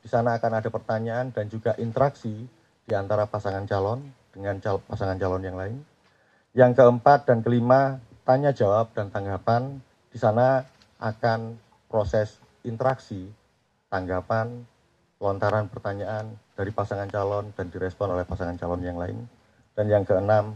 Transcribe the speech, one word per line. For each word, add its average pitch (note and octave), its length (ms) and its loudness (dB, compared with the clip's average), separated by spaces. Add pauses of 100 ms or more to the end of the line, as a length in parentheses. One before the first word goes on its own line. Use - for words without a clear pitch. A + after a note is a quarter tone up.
Di - 80 -20
sana A#2 300 2
akan A2 240 0
ada A2 80 -4
pertanyaan A2+ 640 -4
dan G#2 160 -4
juga A2 320 -2
interaksi A#2 640 -2 (400)
di A2+ 80 -2
antara G2+ 320 0
pasangan G2+ 400 -6
calon G#2+ 400 -2 (240)
dengan G2 320 -6
cal-, G2 240 -2
pasangan G2 320 -4
calon F#2 240 -2
yang F#2 160 -8
lain. A2+ 240 -8 (720)
Yang B2 240 6
keempat C3 480 8
dan A#2 160 4
kelima, B2+ 560 4 (240)
tanya C#3 320 4
jawab G#2+ 400 2
dan G2+ 160 -6
tanggapan. A#2 720 -2 (320)
Di - 80 -12
sana B2 400 4 (400)
akan A2+ 560 -2 (320)
proses G#2+ 480 0 (240)
interaksi, A#2 640 -4 (640)
tanggapan, G#2 720 -4 (560)
lontaran G#2 480 0
pertanyaan G#2+ 720 -8 (160)
dari G2 160 -6
pasangan G2+ 400 -4
calon G2+ 480 -2
dan F#2 80 -6
direspon F#2 480 -4
oleh F2+ 80 -2
pasangan F2 320 -6
calon F2 320 -6
yang F2 160 -6
lain. G2+ 240 -8 (480)
Dan G#2+ 160 0
yang G2+ 160 4
keenam, G#2 500 2